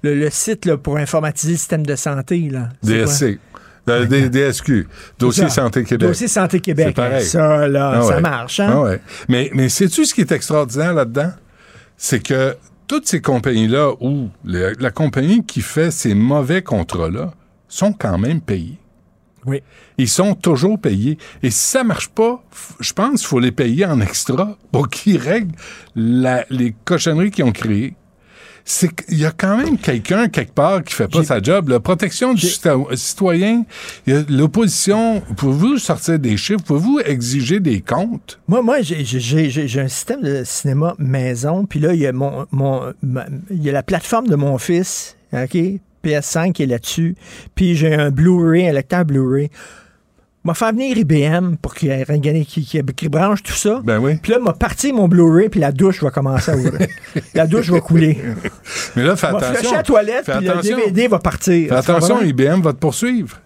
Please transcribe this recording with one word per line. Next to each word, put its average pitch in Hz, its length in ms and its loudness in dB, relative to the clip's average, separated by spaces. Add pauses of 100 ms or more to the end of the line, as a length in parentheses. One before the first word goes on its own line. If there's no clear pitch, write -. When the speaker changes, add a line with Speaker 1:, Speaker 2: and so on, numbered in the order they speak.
Speaker 1:
le, 147 140 0
le 151 140 0
site, - 360 -4
là, 165 100 2
pour 143 220 -4
informatiser 151 560 -2
le 165 40 -2
système 156 280 -2
de 143 100 -2
santé, 147 560 -2
là ? 127 160 -6 (160)
C'est 107 140 2
quoi ? - 0 -
Speaker 2:
D 113 60 2
S 143 140 0
C. 143 80 0 (600)
Euh, 120 140 2
Speaker 1:
Ouais. 120 60 0
Speaker 2:
D-, 135 220 4
D 127 100 2
S 139 240 0
Q. 110 240 0 (320)
Dossier 127 240 2
Speaker 1:
C'est 156 60 2
ça. 139 120 0
Speaker 2:
Santé 123 240 0
Québec. 123 240 2
Speaker 1:
Dossier 196 180 -2
Santé 190 320 0
Québec. 156 280 0
Speaker 2:
C'est - 80 -2
pareil. 123 280 0
Speaker 1:
Ça, 151 460 2
là, 139 260 0
Speaker 2:
Ah 120 60 4
Speaker 1:
ça 104 140 4
Speaker 2:
ouais. - 60 2
Speaker 1:
marche, 131 380 -2
hein ? 202 140 2
Speaker 2:
Ah 143 80 4
ouais. 98 180 0 (300)
Mais, 123 240 2
mais 131 160 2
sais-tu 196 360 2
ce - 80 -2
qui - 80 0
est 160 120 0
extraordinaire 151 600 -2
là-dedans ? 139 360 0 (680)
C'est - 240 -2
que 131 380 0 (300)
toutes 285 200 -4
ces 160 140 -2
compagnies-là, 127 680 2 (100)
ou 131 260 -2 (160)
les, 90 360 -2
la 127 120 -2
compagnie 160 540 0
qui - 160 -6
fait 160 300 -2
ces 113 240 0
mauvais 139 480 2
contrats-là, 98 680 -4 (380)
sont 202 240 0
quand 92 240 -2
même 139 240 0
payés. 95 380 -6 (680)
Speaker 1:
Oui. 135 160 -4 (380)
Speaker 2:
Ils 123 100 2
sont 190 240 2
toujours 180 460 0
payés. 127 400 0 (240)
Et 131 80 2
si - 160 -2
ça 262 160 0
marche 214 260 -2
pas, 233 420 0
f-, - 280 -20
je - 140 -6
pense 233 260 0
qu'il - 80 -8
faut 131 120 2
les 123 120 2
payer 131 340 0
en 147 160 2
extra 151 560 -2 (140)
pour 139 180 0
qu'ils 185 300 0
règlent 180 340 -2 (420)
la, 123 540 2
les 123 240 -2 (120)
cochonneries 170 440 0
qu'ils 185 140 -2
ont 123 80 4
créées. 110 420 -2 (720)
C'est - 200 0 (180)
qu'il 165 140 -2
y 151 80 2
a 160 40 0
quand 196 260 0
même 285 200 0
quelqu'un, 165 520 0
quelque 127 220 -4
part, 170 320 2
qui - 120 -10
fait 104 120 0
pas 160 120 0
Speaker 1:
J'ai 160 60 4
Speaker 2:
sa 131 140 0
job. 151 300 2
La 123 100 4
protection 190 540 0
du 190 80 2
Speaker 1:
J'ai 175 60 0
Speaker 2:
cita-, 165 280 0 (200)
citoyen, 196 680 0 (440)
il 131 80 4
y - 20 4
a 151 100 2
l'opposition. 196 920 2 (160)
Pouvez-vous 151 400 2
sortir 170 400 -2
des 120 200 0
chiffres ? 202 260 -2
Pouvez-vous 196 420 0
exiger 135 540 -2
des 131 220 0
comptes ? - 640 -4
Speaker 1:
Moi, 240 160 2
moi, 254 180 2
j'ai, 156 240 -4
j'ai, 120 140 -4
j'ai, 139 320 0
j'ai, 143 160 -4
j'ai 127 140 -2
un 135 60 -2
système 240 360 -6
de 139 200 -2
cinéma 147 540 -2
maison, 135 720 -2
puis 160 120 -6
là, 156 140 2
il 165 60 0
y 139 80 0
a 131 40 0
mon, 135 380 -6
mon, 135 420 -2 (120)
ma, 127 240 -4 (240)
il 175 100 -4
y 147 80 -2
a - 20 -2
la 139 120 -2
plateforme 226 440 -2
de 175 80 2
mon 139 220 0
fils, - 580 -4 (160)
OK ? 131 240 -4 (460)
P 156 100 -2
S 147 140 -2
cinq 170 280 -2
qui 160 100 -2
est 135 40 0
là-dessus, 165 480 -2 (400)
puis 175 200 2
j'ai 156 200 2
un 147 160 2
Blu-ray, 170 580 4
un 156 40 2
lecteur 170 320 0
Blu-ray. 139 440 0 (920)
M'a 170 100 -2
fait 226 180 0
venir 254 240 -2
I 226 80 2
B 151 100 2
M 156 460 2
pour - 140 -8
qu'il, 160 160 -2 (320)
qu'il, 151 240 0
qu'il, 147 400 -4
qu'il 131 240 -6
branche 190 320 0
tout - 120 -10
ça. 214 300 -2
Speaker 2:
Ben 110 140 2
oui. 139 240 2
Speaker 1:
Puis 208 100 -2
là, 240 60 4
m'a 240 160 0
parti 269 400 -2
mon 208 140 4
Blu-ray, 170 420 6
puis 214 100 0
la 139 120 2
douche 180 320 2
va 135 80 0
commencer 135 400 0
à - 60 2
ouvrir. 131 300 0 (220)
Speaker 2:
<laughs> - 240 -8
Speaker 1:
La 160 140 2
douche 180 240 2
va 170 100 4
couler. 160 400 4 (760)
Speaker 2:
Mais 123 80 0
là, 175 120 4
fais 170 160 0
Speaker 1:
M'a 196 80 0
Speaker 2:
attention. 247 160 -2
Speaker 1:
flashé 247 180 0
à 302 40 0
la 311 60 0
toilette, 226 420 2
Speaker 2:
Fais 135 120 -2
Speaker 1:
puis 185 80 -2
le 180 60 0
Speaker 2:
attention. 190 260 0
Speaker 1:
D 233 80 0
V 202 60 0
D 220 160 2
va 208 100 2
partir. - 360 -2 (160)
Speaker 2:
Fais 127 120 2
Speaker 1:
Tu 135 60 -2
comprends ? 175 80 4
Speaker 2:
attention, 196 260 2
I 160 120 2
B 127 80 2
M 160 200 4
va 156 120 2
te 131 40 -6
poursuivre. 202 680 -2